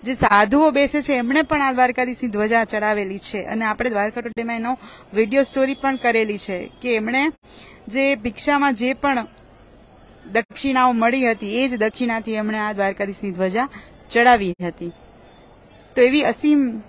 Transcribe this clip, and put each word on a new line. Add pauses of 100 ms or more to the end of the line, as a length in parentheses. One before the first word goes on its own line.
જે
સાધુઓ
બેસે
છે
એમણે
પણ
આ
દ્વારકાધીશની
ધ્વજા
ચડાવેલી
છે
અને
આપણે
દ્વારકા
ટુડેમાં
એનો (360)
video
story
પણ
કરેલી
છે (120)
કે
એમણે (560)
જે
ભિક્ષામાં
જે
પણ (1040)
દક્ષિણાઓ
મળી
હતી
એ
જ
દક્ષિણાથી
એમણે
આ
દ્વારકાધીશની
ધ્વજા (420)
ચડાવી
હતી. (1040)
તો
એવી
અસીમ